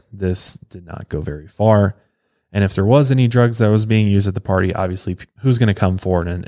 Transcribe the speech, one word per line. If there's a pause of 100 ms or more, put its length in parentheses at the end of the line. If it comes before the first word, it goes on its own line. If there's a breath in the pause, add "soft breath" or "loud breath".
(140)
this (160)
did
not
go
very
far. (560)
And
if
there
was
any
drugs
that
was
being
used
at
the
party,
obviously,
p-, (140)
who's
gonna
come
forward
and